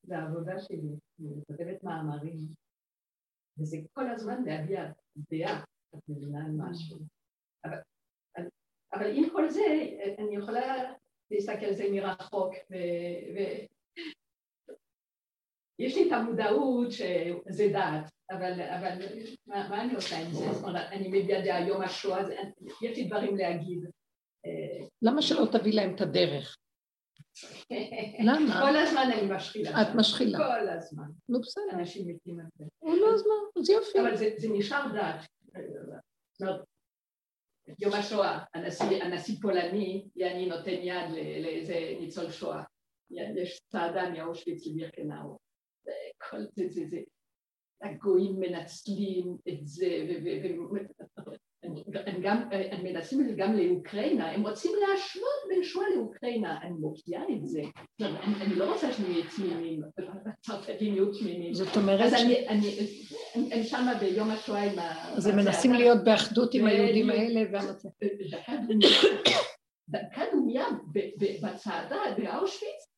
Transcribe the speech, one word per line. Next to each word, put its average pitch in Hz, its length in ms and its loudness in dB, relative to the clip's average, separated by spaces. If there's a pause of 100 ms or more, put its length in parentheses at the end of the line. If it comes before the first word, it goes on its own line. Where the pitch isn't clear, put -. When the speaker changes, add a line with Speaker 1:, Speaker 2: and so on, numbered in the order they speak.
Speaker 1:
זה 175 160 -8
העבודה 165 400 -6
שלי, 151 380 -8 (240)
אני 147 260 -12
כותבת 165 380 -10
מאמרים, 156 640 -8 (1080)
וזה 156 180 -6 (160)
כל 254 180 -4
הזמן 233 340 -6
להביע 156 480 -4 (240)
דעה, 151 480 -6 (300)
את 151 140 -16
מבינה 143 360 -8
על 156 120 -8
משהו. 160 420 -8 (640)
אבל, 156 140 -8 (580)
אבל, 175 120 -8 (440)
אבל 208 240 0
עם 311 160 4
כל 320 180 2
זה, 415 120 0 (560)
אני 208 180 -4
יכולה 254 580 -4 (360)
להסתכל 208 360 -4
על 196 80 0
זה 185 180 -4
מרחוק, 196 600 -4 (160)
ו-, 175 640 -6
ו-, 208 320 -4 (2000)
יש 254 180 -2
לי 381 100 8
את - 60 4
המודעות 240 800 2
שזה 180 800 0
דעת, 156 380 -2 (200)
אבל, 185 300 -6
אבל... 180 300 -6 (560)
מה, 202 220 -6
מה 202 140 -4
אני 247 120 -2
עושה 185 240 -6
עם 165 140 -6
זה? - 200 -2
זאת - 120 -4
אומרת, 175 280 -4
אני 196 160 -6
מביאה 190 360 2
דעה, 180 240 0
יום 196 140 0
השואה, 190 420 -2
זה, 180 100 -6 (480)
יש 240 160 -4
לי 226 60 -2
דברים 202 320 -2
להגיד. 175 480 -2 (640)
אה, - 400 -8 (160)
Speaker 2:
למה 262 200 6
שלא 226 300 4
תביא 208 200 4
להם 196 220 2
את - 60 -6
הדרך? 147 560 0 (760)
Speaker 1:
<laughs> - 920 -4
Speaker 2:
למה? 277 360 6
Speaker 1:
כל 277 140 8
הזמן 262 360 4
אני 196 240 2
משחילה 208 460 -2
Speaker 2:
את 220 40 6
Speaker 1:
שם. 240 120 2
Speaker 2:
משחילה. 220 400 4
Speaker 1:
כל 233 300 2
הזמן. 165 360 -8 (240)
Speaker 2:
נו, 247 120 2
בסדר. 403 320 -8
Speaker 1:
אנשים 175 360 -6
מתים 170 320 -10
על 160 140 -14
זה. 151 100 -16 (180)
Speaker 2:
נו, 370 320 6
אז 415 120 2
מה? 415 340 0
אז 262 100 2
יופי. 403 300 4
Speaker 1:
אבל 226 160 2
זה, 214 200 2
זה 220 160 -4
נשאר 240 420 0
דעת. 165 320 -4 (1080)
זאת - 100 -10
אומרת, 190 180 -4 (1160)
יום 202 140 0
השואה, 208 520 0 (100)
הנשיא, - 480 0
הנשיא 180 400 -4
פולני, 190 760 0
יעני 180 300 -2
נותן 170 240 -4
יד 175 400 -4
ל-, 151 320 -6
לאיזה 165 580 -4
ניצול 165 300 -8
שואה. - 320 -8 (480)
יש - 580 -6
צעדה 175 420 -2
מאושוויץ 165 560 -8
לבירקנאו. 151 720 -8 (800)
כל - 220 -10 (160)
זה, 190 120 -2
זה, 175 120 -6 (100)
זה. 170 80 -8 (840)
הגויים 190 580 2
מנצלים 180 960 -4 (120)
את 147 180 -8
זה, 165 420 -2
ו-, 160 160 -4
ו-, 175 500 -4
ו-, - 600 -12 (280)
הם, 170 120 -8 (320)
הם 180 160 -4
גם, 208 260 2 (220)
הם 180 140 -6
מנסים 180 360 -2
את 262 60 4
זה 226 100 -2
גם 208 200 2
לאוקראינה, 196 760 2
הם 208 160 0
רוצים 214 340 -2
להשוות 392 680 0
בין 370 160 2
שואה 392 220 -2 (100)
לאוקראינה, 226 640 -2
אני 175 100 -8
מוקיעה 160 500 -6
את 226 240 -4
זה. 147 160 -4 (380)
אני, 202 400 -2
אני 196 140 0
לא 190 180 2
רוצה 277 200 0
שנהיה 175 320 -2 (120)
תמימים, 165 460 -4 (440)
הצרפתים 214 680 -4
יהיו 196 180 4
תמימים. 175 420 -4
Speaker 2:
זאת 185 220 0
אומרת 196 240 6
Speaker 1:
אז 247 120 8
Speaker 2:
ש- 240 120 6
Speaker 1:
אני, 247 240 6
אני, 208 300 2 (560)
הם, 240 180 2
הם 226 100 2
שמה 247 380 0
ביום 208 300 2
השואה 202 420 0
עם 185 60 -4
ה-, - 380 -6
Speaker 2:
אז 170 100 4
הם 202 100 8
מנסים 202 340 6
Speaker 1:
בצעדה. 240 140 8
Speaker 2:
להיות 240 200 10
באחדות 226 500 6
עם 226 100 6
Speaker 1:
בדיוק. 208 160 8
Speaker 2:
היהודים 220 300 6
האלה 226 300 4 (120)
והמצב. 196 360 -4 (420)
Speaker 1:
דקה - 220 -8 (160)
דומייה. 214 220 10 (1000)
דקה - 340 -4 (100)
דומייה 254 340 2 (260)
ב-, - 320 0
ב-, 220 220 -2
בצעדה - 540 -4 (160)
באושוויץ 370 680 -4 (120)